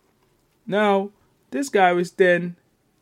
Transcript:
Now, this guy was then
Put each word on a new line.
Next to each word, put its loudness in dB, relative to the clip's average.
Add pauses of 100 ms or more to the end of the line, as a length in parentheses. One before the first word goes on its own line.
(640)
Now, -2 (400)
this -6
guy 2
was -4
then 0 (460)